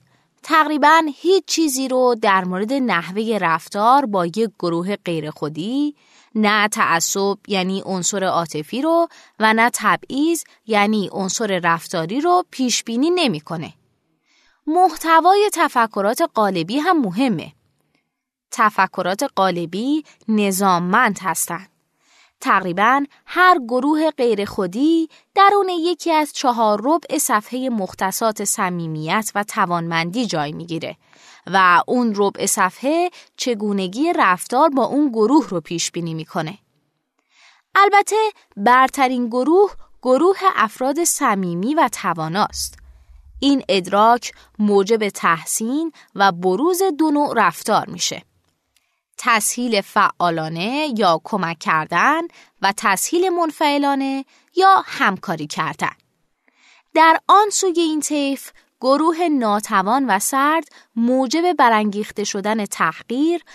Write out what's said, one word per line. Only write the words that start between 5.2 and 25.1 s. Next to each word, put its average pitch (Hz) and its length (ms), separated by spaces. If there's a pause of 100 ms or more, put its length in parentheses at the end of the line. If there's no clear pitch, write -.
خودی، 208 680 (400)
نه 214 320
تعصب 196 680 (100)
یعنی 190 380
عنصر 190 380
عاطفی 165 580
رو 330 260 (320)
و 220 140
نه 226 200
تبعیض 262 720 (240)
یعنی 208 440
عنصر 190 520
رفتاری 170 580
رو 349 300
پیش 247 320
بینی 247 260
نمی‌کنه. 175 640 (960)
محتوای 339 840
تفکرات 226 680 (120)
قالبی 196 460
هم 330 220
مهمه. 196 520 (1000)
تفکرات 190 680 (120)
قالبی 190 680 (240)
نظاممند 196 960
هستن. 170 460 (720)
تقریباً 208 640 (200)
هر 359 420
گروه 302 440
غیر 220 340
خودی 269 640 (260)